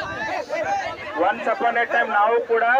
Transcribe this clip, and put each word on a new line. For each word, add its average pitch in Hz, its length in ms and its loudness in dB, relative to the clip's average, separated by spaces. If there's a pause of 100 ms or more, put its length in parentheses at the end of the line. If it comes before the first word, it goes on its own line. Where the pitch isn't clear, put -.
(1200)
Once 208 260 0
upon 226 300 0
a 233 160 0
time 180 180 2
ನಾವು 220 380 2
ಕೂಡ 226 160 2 (160)